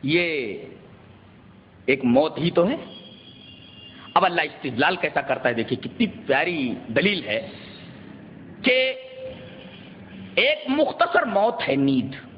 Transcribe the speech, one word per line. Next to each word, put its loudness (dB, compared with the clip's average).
یہ 0
ایک 2
موت 4
ہی 0
تو 4
ہے۔ 0
اب 6
اللہ 2
استدلال 0
کیسا 0
کرتا 0
ہے، 2
دیکھیے -2
کتنی 2
پیاری 0
دلیل 2
ہے -2
کہ 4
ایک 2
مختصر 2
موت 2
ہے 2
نیند 2